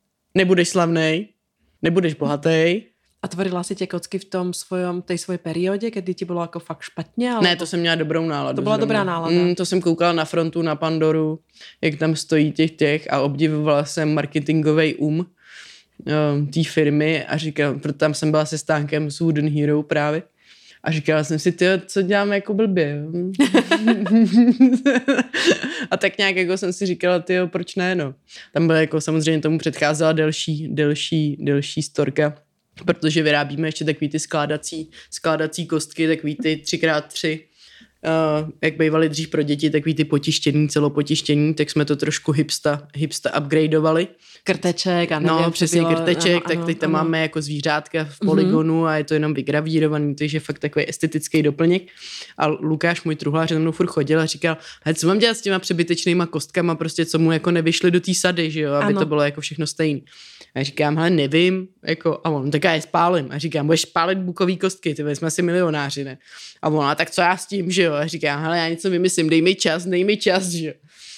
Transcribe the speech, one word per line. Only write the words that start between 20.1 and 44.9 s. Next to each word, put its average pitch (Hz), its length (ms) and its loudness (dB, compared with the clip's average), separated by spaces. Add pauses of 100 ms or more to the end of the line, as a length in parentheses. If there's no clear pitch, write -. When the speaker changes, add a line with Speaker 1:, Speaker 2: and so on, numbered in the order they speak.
Speaker 1:
A - 100 -2
říkala 156 320 0
jsem 156 140 -2
si: 175 140 2
„Tyjo, 180 200 2 (140)
co 196 160 -2
dělám 202 300 0
jako 202 220 -2
blbě, 175 500 0
jo?“ 156 60 -10
<laughs> 226 1900 4 (960)
A - 60 0
tak - 220 -2
nějak 196 180 2
jako 185 200 2
jsem 185 160 -2
si 202 140 -4
říkala: 180 320 2
„Tyjo, 180 280 0
proč 170 280 -6
ne, 185 200 0
no?“ 143 200 -2 (380)
Tam 165 140 4
byla 160 140 4
jako 156 200 0
samozřejmě 156 400 0
tomu 156 180 0
předcházela 156 540 2
delší, 156 560 -2
delší, 147 720 0
delší 143 420 -2
storka, 147 520 0 (500)
protože 156 380 0
vyrábíme 147 460 0
ještě 156 160 -6
takový 151 240 -2
ty 156 100 -4
skládací, 151 720 -6 (200)
skládací 160 560 -2
kostky, 160 420 -2
takový 156 280 -2
ty 156 200 -2
tři 151 220 -6
krát 151 280 0
tři, 156 380 -6 (600)
eh, 156 460 0 (160)
jak 151 100 -2
bývaly 156 320 2
dřív 151 200 -6
pro 156 140 -2
děti, 147 280 0
takový 156 240 0
ty 151 100 0
potištěný, 147 640 0
celopotištěný, 147 840 0
tak 151 160 -2
jsme 151 140 0
to 147 120 0
trošku 151 360 -2
hipsta, 143 640 -2
hipsta 147 440 -4
upgradeovali. 156 680 2 (360)
Speaker 2:
Krteček 175 680 0